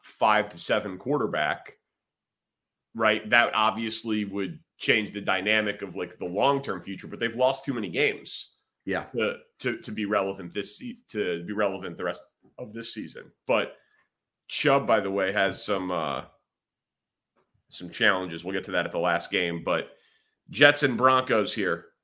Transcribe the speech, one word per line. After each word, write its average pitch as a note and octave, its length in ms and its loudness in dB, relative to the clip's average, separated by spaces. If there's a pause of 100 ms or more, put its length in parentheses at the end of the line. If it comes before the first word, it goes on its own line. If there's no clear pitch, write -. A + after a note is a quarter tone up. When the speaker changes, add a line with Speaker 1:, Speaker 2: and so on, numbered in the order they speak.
Speaker 1:
five G#2+ 460 2
to E2+ 80 -12
seven G#2 380 -2
quarterback? F2+ 800 -2 (1160)
Right? A2 360 2
That A#2 240 6
obviously A2 720 0
would F#2+ 360 -4 (220)
change G#2+ 300 2
the G#2+ 80 -8
dynamic G2+ 600 0
of, F#2 160 -10
like, F2+ 220 -8
the F#2 80 -6
long-term A2 560 0
future, F#2+ 240 -10
but F2+ 140 -12
they've A2+ 160 -4
lost B2+ 280 0
too C#3 80 -4
many A2 160 -4
games - 680 -4 (280)
Speaker 2:
Yeah. F#2 200 -2 (100)
Speaker 1:
to, A2 220 -2 (240)
to, A#2+ 180 -4
to - 140 -10
be G#2 120 -4
relevant G2 480 -2
this G2 240 -4
se-, B2 220 -12 (100)
to F2+ 360 -2
be G#2 80 -8
relevant F#2+ 440 -2
the F2+ 80 -6
rest F2+ 200 -4 (340)
of A2 160 -12
this A#2 180 -6
season. - 380 -12 (160)
But G#2+ 300 2 (720)
Chubb, A#2 380 4
by A2 140 6
the G2 100 -2
way, G2 220 0
has G2 320 0
some, F#2+ 260 0
uh, D2+ 340 -2 (1400)
some F2+ 200 -10
challenges. F#2 560 0
We'll F#2+ 100 -4
get F#2+ 100 -2
to G2 80 -8
that F2 120 2
at E2 80 -6
the F2 60 -2
last E2+ 320 2
game, E2+ 340 -2
but E2+ 240 -2 (640)
Jets C#3+ 320 6
and B2 160 2
Broncos B2+ 560 4
here. F2+ 320 -2 (180)